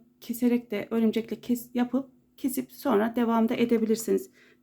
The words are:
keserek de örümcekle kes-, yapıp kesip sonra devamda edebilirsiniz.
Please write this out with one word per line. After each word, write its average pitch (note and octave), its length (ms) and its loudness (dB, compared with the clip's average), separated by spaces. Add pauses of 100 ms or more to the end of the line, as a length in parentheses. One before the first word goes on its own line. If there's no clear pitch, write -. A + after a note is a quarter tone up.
(220)
keserek A#3+ 500 0
de G3+ 200 -6
örümcekle A3 500 0
kes-, - 320 -4
yapıp B3 360 -2 (280)
kesip B3+ 340 -4
sonra A#3 440 0
devamda A3+ 400 2
edebilirsiniz. A3 720 0 (340)